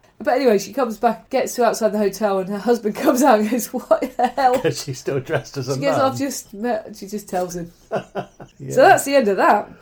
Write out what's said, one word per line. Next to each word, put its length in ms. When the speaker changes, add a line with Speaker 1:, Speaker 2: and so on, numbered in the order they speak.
Speaker 1:
But 160
anyway, 240
she 140
comes 260
back, 320
gets 240
to 100
outside 260
the 80
hotel, 420
and 80
her 100
husband 380
<laughs> 80
comes 180
out 160
and 120
goes, 220
"What 440
the 120
hell?" 300
Speaker 2:
<laughs> 40
'Cause 200
she's 160
still 220
dressed 380
as 100
a 60
Speaker 1:
She 80
goes, 140
Speaker 2:
nun. 140
Speaker 1:
"I've 80
just 360
met," 420
she 100
just 220
tells 260
him. 160
Speaker 2:
<laughs> 100
Yeah. 160
Speaker 1:
So 60
that's 240
the 100
end 140
of 80
that. 340